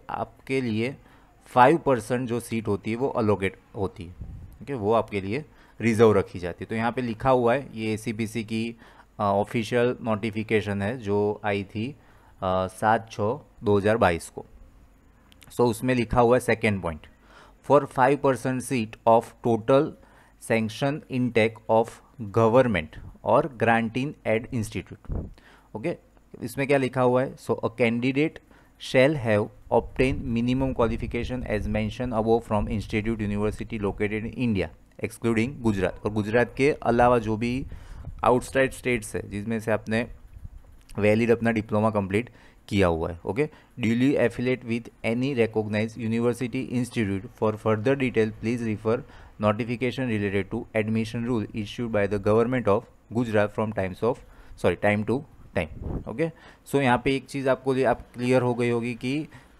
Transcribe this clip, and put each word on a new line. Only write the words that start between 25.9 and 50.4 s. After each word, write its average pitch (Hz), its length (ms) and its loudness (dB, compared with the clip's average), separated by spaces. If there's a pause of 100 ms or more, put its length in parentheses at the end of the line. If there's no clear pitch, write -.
इसमें 120 260 -4
क्या 143 100 4
लिखा 131 240 0
हुआ 127 220 4
है? 147 120 -6
"So - 160 -6
a 113 180 0 (120)
candidate 127 540 0 (560)
shall 131 260 4 (100)
have 107 200 4 (260)
obtained 131 500 0
minimum 127 560 0
qualification 117 680 -2
as 107 160 -2
mentioned 107 500 -4
above 113 340 2
from 107 200 0
institute 110 500 -2
university 104 640 -4
located 104 460 -2
in - 120 -10
India 104 300 0 (360)
excluding 117 580 -2
गुजरात।" 98 440 0
और 104 80 -2
गुजरात 110 440 2
के 135 140 4
अलावा 120 480 4
जो 110 180 -2
भी 120 280 -4 (580)
आउटसाइड 127 480 2
स्टेट्स 120 440 -4
है 101 140 -6
जिसमें 104 300 -6
से 110 120 -4
आपने 110 360 -2 (920)
वैलिड 110 320 4
अपना 113 200 2
डिप्लोमा 110 380 0
कंप्लीट 104 400 -2 (380)
किया 98 200 2
हुआ 82 240 0
है। 85 140 -12
ओके, 139 240 -2 (300)
duly 117 500 2
affiliate 123 360 -4
with 117 240 -4 (160)
any 120 420 0
recognized 110 500 -2
university 120 720 -2
institute। 117 560 -2 (160)
For 107 100 2
further 110 420 0
detail 113 360 0 (120)
please 113 340 -2
refer 113 240 -2 (400)
notification 117 640 -2
related 101 500 0